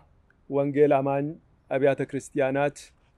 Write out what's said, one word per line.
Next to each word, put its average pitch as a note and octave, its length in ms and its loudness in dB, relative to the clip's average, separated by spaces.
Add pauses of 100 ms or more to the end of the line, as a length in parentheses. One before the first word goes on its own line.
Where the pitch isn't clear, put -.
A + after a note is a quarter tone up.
(500)
ወንጌል C#3+ 440 2
አማኝ C#3 320 0 (440)
አብያተ C3+ 340 0
ክርስቲያናት፣ C#3 720 -4 (400)